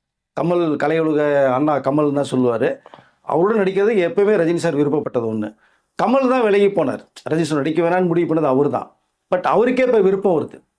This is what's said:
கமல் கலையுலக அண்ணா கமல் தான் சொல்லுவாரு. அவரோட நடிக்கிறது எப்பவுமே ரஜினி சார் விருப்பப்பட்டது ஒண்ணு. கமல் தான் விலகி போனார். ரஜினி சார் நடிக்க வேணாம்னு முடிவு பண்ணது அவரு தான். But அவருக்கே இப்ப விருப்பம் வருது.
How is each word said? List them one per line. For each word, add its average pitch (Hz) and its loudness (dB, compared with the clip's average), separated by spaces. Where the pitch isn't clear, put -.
கமல் 165 0
கலையுலக 147 0
அண்ணா 143 0
கமல் 147 0
தான் 139 -4
சொல்லுவாரு. 127 0
அவரோட 202 0
நடிக்கிறது 196 0
எப்பவுமே 196 2
ரஜினி 170 2
சார் 165 -2
விருப்பப்பட்டது 135 -2
ஒண்ணு. 107 -6
கமல் 254 2
தான் 254 2
விலகி 202 4
போனார். 147 -2
ரஜினி 160 0
சார் 151 -2
நடிக்க 156 -2
வேணாம்னு 180 2
முடிவு 165 0
பண்ணது 160 0
அவரு 135 2
தான். - -6
But 180 0
அவருக்கே 247 0
இப்ப 233 2
விருப்பம் 190 0
வருது. - -10